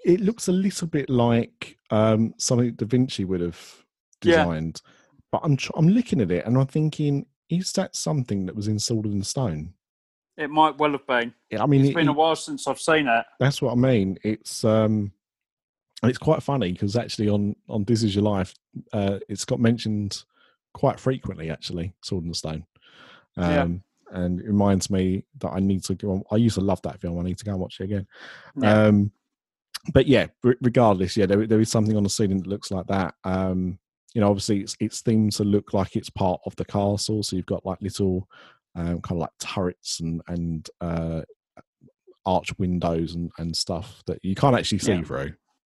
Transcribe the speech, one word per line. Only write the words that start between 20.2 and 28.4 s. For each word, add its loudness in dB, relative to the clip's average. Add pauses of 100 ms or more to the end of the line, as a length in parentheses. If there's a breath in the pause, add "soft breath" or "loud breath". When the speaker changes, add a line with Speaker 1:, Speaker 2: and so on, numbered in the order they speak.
Speaker 1:
quite -2
frequently, -6
actually, -8 (100)
Sword -6
in -6
the -8
Stone. -8 (720 soft breath)
Speaker 2:
Yeah. 2
Speaker 1:
Um, -4 (300)
and -2
it -12
reminds 2
me 0 (140)
that -4
I -4
need 0
to -4
go -4
on, -2
I 2
used 4
to 0
love 0
that -8
film. -6
I -4
need -4
to -12
go -6
and -4
watch -10
it -8
again. -6 (480 loud breath)